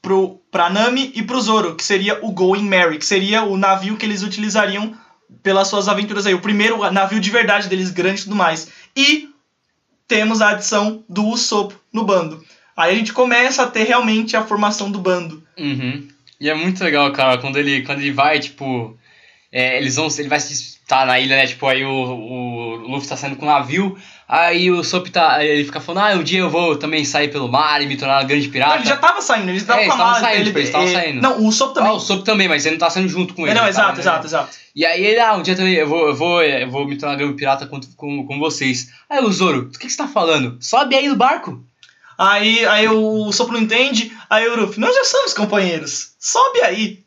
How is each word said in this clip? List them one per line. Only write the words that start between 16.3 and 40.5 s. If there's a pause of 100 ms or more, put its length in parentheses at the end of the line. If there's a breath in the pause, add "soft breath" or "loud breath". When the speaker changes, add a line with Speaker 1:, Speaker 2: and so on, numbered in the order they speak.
Speaker 2:
E
é
muito
legal,
cara,
quando
ele,
quando
ele
vai,
tipo, (540 soft breath)
é,
eles
vão, (100)
ele
vai
se, (120)
tá
na
ilha,
né,
tipo,
aí
o,
o (120)
Luffy
tá
saindo
com
o
navio, (300 loud breath)
aí
o
Usopp
tá,
ele
fica
falando,
"Ah,
um
dia
eu
vou
também
sair
pelo
mar
e
me
tornar
um
grande
pirata."
Speaker 1:
Não,
ele
já
tava
saindo,
ele
já
tava
Speaker 2:
É,
Speaker 1:
com
a
Speaker 2:
eles
tavam
Speaker 1:
mala
Speaker 2:
saindo,
Speaker 1:
dele,
Speaker 2:
tipo,
eles
tavam
Speaker 1:
é,
Speaker 2:
saindo.
Speaker 1:
não,
o
Usopp
também.
Speaker 2:
Ah,
o
Usopp
também,
mas
ele
não
tá
saindo
junto
com
Speaker 1:
Não,
Speaker 2:
ele,
Speaker 1:
não,
Speaker 2:
tá,
Speaker 1:
exato,
Speaker 2:
né?
Speaker 1:
exato,
exato. (180 loud breath)
Speaker 2:
E
aí
ele,
"Ah,
um
dia
também
eu
vou,
eu
vou,
eu
vou
me
tornar
grande
pirata
com, (180)
com,
com
vocês." (200 loud breath)
Aí
o
Zoro,
"Do
que
que
você
tá
falando?